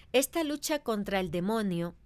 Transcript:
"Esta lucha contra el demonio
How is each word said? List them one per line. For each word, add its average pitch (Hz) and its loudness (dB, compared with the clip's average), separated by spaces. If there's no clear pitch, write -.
"Esta 277 2
lucha 302 -2
contra 202 -2
el 185 -2
demonio 180 -2